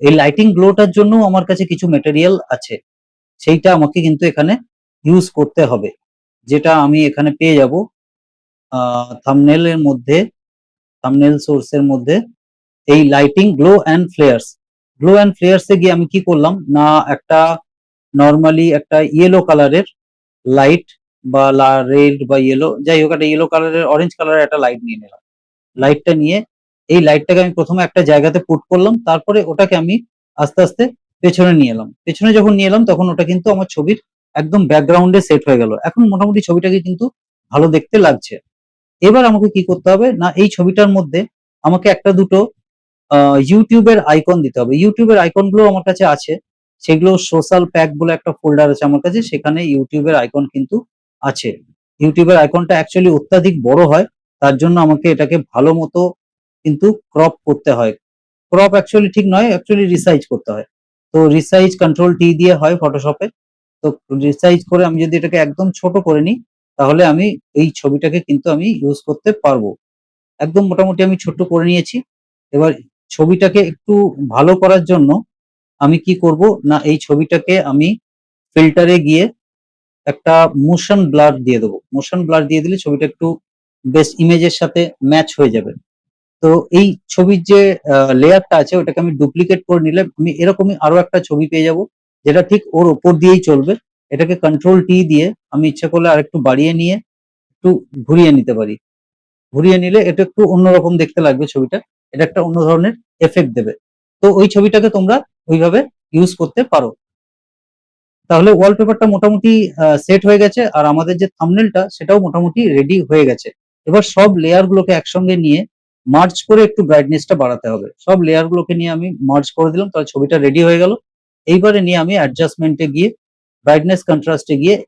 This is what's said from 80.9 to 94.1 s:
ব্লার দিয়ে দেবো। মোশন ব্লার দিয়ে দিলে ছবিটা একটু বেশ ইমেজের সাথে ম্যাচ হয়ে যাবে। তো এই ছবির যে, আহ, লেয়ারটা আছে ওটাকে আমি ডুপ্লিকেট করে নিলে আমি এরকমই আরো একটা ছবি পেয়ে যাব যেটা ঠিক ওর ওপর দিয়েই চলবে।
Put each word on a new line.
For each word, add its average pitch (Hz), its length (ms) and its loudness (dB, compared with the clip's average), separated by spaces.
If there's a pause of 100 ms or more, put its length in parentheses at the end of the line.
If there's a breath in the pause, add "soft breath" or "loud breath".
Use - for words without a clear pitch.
ব্লার 147 220 4 (120)
দিয়ে 123 140 0
দেবো। 104 180 -6 (160)
মোশন 139 340 -6
ব্লার 156 200 -2
দিয়ে 156 160 -2
দিলে 180 160 -4
ছবিটা 147 280 -6
একটু - 200 -8 (580)
বেশ 151 240 0 (100)
ইমেজের 170 320 2
সাথে 170 300 -4 (240)
ম্যাচ 156 240 0 (100)
হয়ে 135 120 2
যাবে। 107 220 -6 (680)
তো 160 280 2
এই 190 260 2 (120)
ছবির 185 340 0
যে, 202 180 4 (120)
আহ, 139 400 0
লেয়ারটা 170 440 2
আছে 151 200 0
ওটাকে 170 240 -4
আমি 170 160 -4
ডুপ্লিকেট 175 500 -2
করে 175 140 0
নিলে 160 200 -2 (180)
আমি 160 120 -2
এরকমই 185 500 -2
আরো 156 160 0
একটা 180 240 0
ছবি 156 260 -4
পেয়ে 160 180 -2
যাব 160 140 -2 (480)
যেটা 156 160 4
ঠিক 202 200 0 (100)
ওর 175 160 2
ওপর 170 240 0
দিয়েই 185 280 4
চলবে। 151 320 0 (380)